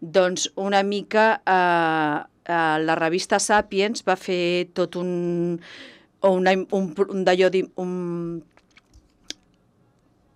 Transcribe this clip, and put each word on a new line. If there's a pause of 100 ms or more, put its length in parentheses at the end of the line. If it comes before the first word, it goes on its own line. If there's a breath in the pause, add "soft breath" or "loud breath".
doncs,
una
mica,
eh, (200)
eh,
la
revista
Sapiens
va
fer
tot
un, (600 loud breath)
o
una,
un, (140)
un
d'allò
di-, (120)
un, (1900)